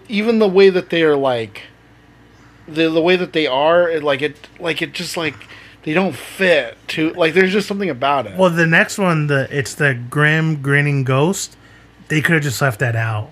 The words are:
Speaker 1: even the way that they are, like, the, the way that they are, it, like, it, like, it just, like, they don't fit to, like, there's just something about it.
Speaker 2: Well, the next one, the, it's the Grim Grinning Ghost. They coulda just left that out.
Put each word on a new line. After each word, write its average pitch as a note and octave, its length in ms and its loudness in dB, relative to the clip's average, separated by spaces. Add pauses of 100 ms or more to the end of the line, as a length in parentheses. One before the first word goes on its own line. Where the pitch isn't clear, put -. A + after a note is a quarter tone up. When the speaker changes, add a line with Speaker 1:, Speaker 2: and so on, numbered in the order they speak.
Speaker 1:
even A3 320 0
the G#3 80 4
way G3 220 6
that F3+ 200 -2
they E3+ 120 0
are, D3+ 140 4
like, B2 460 -2 (1040)
the, D#3+ 240 0
the E3 120 0
way F3+ 140 2
that F3 160 -6
they D#3 140 0
are, D#3 420 2
it, D#3+ 140 -2
like, C#3+ 200 -2
it, D3 260 -6 (100)
like, E3 240 -6
it C#3+ 100 -6
just, E3+ 240 -10
like, D#3 180 -4 (500)
they D#3 80 -4
don't F3 240 0
fit D#3 600 0 (120)
to, D#3+ 260 -2
like, E3 200 4
there's F#3 180 4
just G3+ 160 0
something G3 220 -4
about C3+ 360 -2
it. G#2 100 -14
Speaker 2:
Well, F#3 140 4
the E3 160 2
next F3+ 320 2
one, D#3+ 300 0
the, C#3 180 0 (100)
it's - 180 -4
the C#3+ 200 0
Grim D3+ 680 0
Grinning C#3+ 420 0
Ghost. C#3 520 -2 (520)
They D3+ 120 -2
coulda D#3+ 200 2
just C#3+ 200 -4
left C3+ 200 0
that A#2+ 160 -2
out. A2+ 360 -4